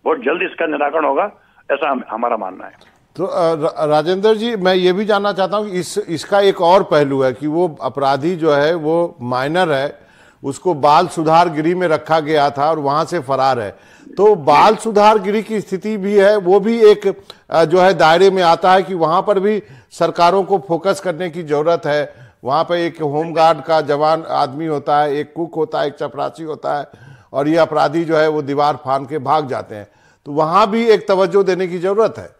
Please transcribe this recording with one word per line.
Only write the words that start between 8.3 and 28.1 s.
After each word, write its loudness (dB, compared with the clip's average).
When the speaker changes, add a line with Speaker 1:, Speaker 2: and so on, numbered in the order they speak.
Speaker 2:
जो 0
है 2
वो -2
माइनर -2
है, -4
उसको -4
बाल 4
सुधार 2
गृह -2
में -2
रखा 0
गया 0
था -2
और -2
वहाँ -2
से -6
फरार -2
है। -6
तो 6
बाल 4
सुधार 2
गृह -2
की -6
स्थिति -6
भी -4
है, 4
वो 2
भी 0
एक, 4
अ, 4
जो 2
है 6
दायरे 4
में 0
आता 4
है 4
कि -8
वहाँ 0
पर 0
भी -2
सरकारों 2
को 0
फोकस -4
करने -6
की -10
ज़रूरत 0
है। -2
वहाँ -2
पे -2
एक -8
होमगार्ड 0
का 0
जवान 0
आदमी -4
होता -2
है, -2
एक -8
कुक -8
होता -4
है, -2
एक -6
चपरासी -10
होता -6
है -18
और -2
ये 2
अपराधी 0
जो 0